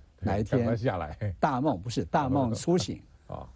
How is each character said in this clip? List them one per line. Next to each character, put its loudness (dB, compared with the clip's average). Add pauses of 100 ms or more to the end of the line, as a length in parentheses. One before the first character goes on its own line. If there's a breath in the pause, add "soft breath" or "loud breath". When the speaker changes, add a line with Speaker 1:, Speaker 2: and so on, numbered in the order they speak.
Speaker 1:
<laughs> -20
Speaker 2:
哪 0
一 0
天 2
Speaker 1:
赶 2
快 2
下 0
来。 -4
Speaker 2:
大 2
梦， 2
不 -8
是， -2
大 2
梦 2
初 2
醒， -4 (120)
Speaker 1:
<laughs> -20
啊。 -10